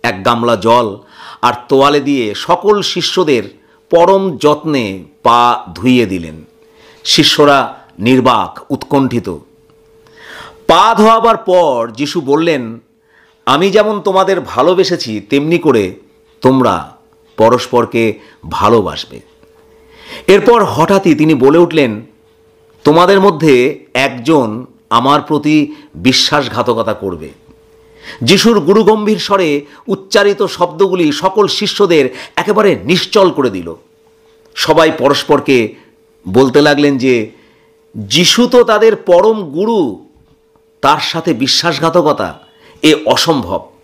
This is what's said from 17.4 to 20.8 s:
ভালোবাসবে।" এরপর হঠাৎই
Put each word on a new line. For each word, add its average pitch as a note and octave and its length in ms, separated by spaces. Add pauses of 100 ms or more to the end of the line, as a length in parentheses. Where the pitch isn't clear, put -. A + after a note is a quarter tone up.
ভালোবাসবে।" F#2 680 (1080)
এরপর A#3 380
হঠাৎই E3 500